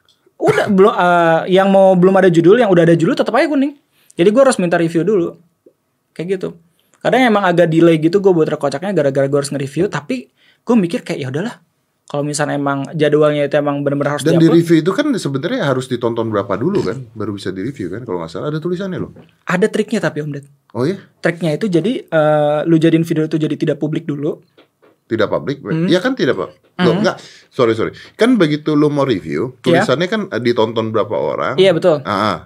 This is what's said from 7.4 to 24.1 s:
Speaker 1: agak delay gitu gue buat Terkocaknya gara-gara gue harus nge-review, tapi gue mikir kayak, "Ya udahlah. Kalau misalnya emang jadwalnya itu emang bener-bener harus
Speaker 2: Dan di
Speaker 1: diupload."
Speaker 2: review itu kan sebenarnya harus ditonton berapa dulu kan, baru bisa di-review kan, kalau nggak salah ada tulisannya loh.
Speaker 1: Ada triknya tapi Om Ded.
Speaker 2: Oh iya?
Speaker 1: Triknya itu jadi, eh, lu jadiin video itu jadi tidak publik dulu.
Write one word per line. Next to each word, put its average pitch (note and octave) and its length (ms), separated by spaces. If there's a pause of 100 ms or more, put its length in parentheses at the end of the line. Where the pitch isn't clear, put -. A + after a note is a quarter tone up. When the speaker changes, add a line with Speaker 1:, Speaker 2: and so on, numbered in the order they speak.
Speaker 1:
agak F3 220
delay E3 320
gitu E3 200
gue G3 120
buat E3 160
Terkocaknya D3 460
gara-gara C#3 320
gue C#3 120
harus C#3 120
nge-review, C#3+ 400
tapi B3 380 (340)
gue - 160
mikir F#3+ 260
kayak, - 160
"Ya C3+ 100
udahlah. E3 300 (460)
Kalau D3 180
misalnya D3 320
emang C#3 380
jadwalnya D3+ 500
itu C#3+ 140
emang C#3+ 240
bener-bener C#3+ 320
harus D3 80
Speaker 2:
Dan D#3 160
di E3 80
Speaker 1:
diupload." D#3+ 160
Speaker 2:
review E3 180
itu D#3 140
kan D4 160
sebenarnya F3+ 560
harus C3 240
ditonton A#2 400
berapa G2+ 260
dulu D#3+ 300
kan, A#2+ 260
baru G#2+ 220
bisa G2 160
di-review F#2+ 400
kan, G#2 160
kalau F2+ 160
nggak E2 80
salah B2 240
ada D#3 80
tulisannya F3+ 380
loh. F2 180 (260)
Speaker 1:
Ada F3+ 240
triknya G#3+ 320
tapi E3+ 220
Om D3+ 100
Ded. C#3 140 (260)
Speaker 2:
Oh A#2 140
iya? G3 160 (180)
Speaker 1:
Triknya E3 380
itu F#3 100
jadi, F3 260 (100)
eh, D3+ 600
lu E3 120
jadiin E3 260
video D#3+ 220
itu D#3 160
jadi D#3 160
tidak D3+ 220
publik D#3 260
dulu. D3 400 (600)